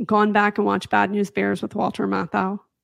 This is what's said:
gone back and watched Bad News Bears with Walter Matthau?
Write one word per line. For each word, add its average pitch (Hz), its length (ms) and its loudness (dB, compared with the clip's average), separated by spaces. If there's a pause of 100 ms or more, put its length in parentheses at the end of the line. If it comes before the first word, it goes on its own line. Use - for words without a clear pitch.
gone 214 260 2
back 208 260 2
and 208 80 2
watched 202 240 -2
Bad 202 220 2
News 202 180 -2
Bears 202 320 -2
with 208 140 -8
Walter 208 320 -2
Matthau? 196 520 -2 (240)